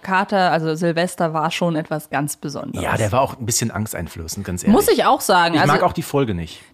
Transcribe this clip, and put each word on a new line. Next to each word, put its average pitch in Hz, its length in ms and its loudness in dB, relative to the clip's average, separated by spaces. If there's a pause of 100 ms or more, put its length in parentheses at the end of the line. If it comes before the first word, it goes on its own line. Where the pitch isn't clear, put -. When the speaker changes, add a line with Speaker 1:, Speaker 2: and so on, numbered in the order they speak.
Speaker 1:
Kater, 190 500 2
also 160 240 0
Silvester, 170 580 0
war 160 180 -2
schon 170 240 0
etwas 156 340 -6
ganz 143 280 -2
Besonderes. - 460 -8
Speaker 2:
Ja, - 140 -2
der 104 140 0
war 127 100 4
auch - 160 -2
ein 113 80 -8
bisschen 113 260 0
angsteinflößend, 90 720 -6
ganz 90 180 -6
ehrlich. 202 120 4
Speaker 1:
Muss 415 140 4
ich 269 160 4
auch 240 160 4
sagen. 170 340 4
Speaker 2:
Ich 143 60 4
Speaker 1:
Also 143 120 4
Speaker 2:
mag 156 100 2
auch - 100 2
die 170 80 -4
Folge 139 320 0
nicht. 85 260 -6 (140)